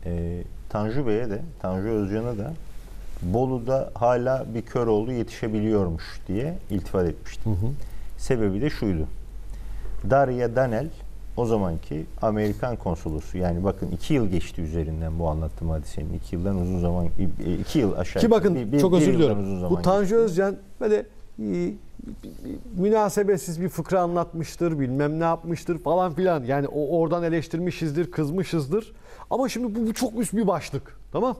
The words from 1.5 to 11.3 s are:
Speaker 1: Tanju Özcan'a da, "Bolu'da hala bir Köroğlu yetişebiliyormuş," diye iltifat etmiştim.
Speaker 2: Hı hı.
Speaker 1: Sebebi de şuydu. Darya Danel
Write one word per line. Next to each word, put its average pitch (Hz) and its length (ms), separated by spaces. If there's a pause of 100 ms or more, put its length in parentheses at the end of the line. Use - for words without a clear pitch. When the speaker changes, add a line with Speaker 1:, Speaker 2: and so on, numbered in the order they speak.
Speaker 1:
Tanju 95 260
Özcan'a 110 500
da, 123 140 (720)
"Bolu'da 127 720
hala 123 600
bir 113 80
Köroğlu 113 500
yetişebiliyormuş," 107 1160
diye 123 260 (160)
iltifat 92 380
etmiştim. - 440
Speaker 2:
Hı 90 40 (100)
hı. 131 40 (480)
Speaker 1:
Sebebi 107 420
de 147 100
şuydu. 87 360 (1040)
Darya 123 460
Danel 127 300 (500)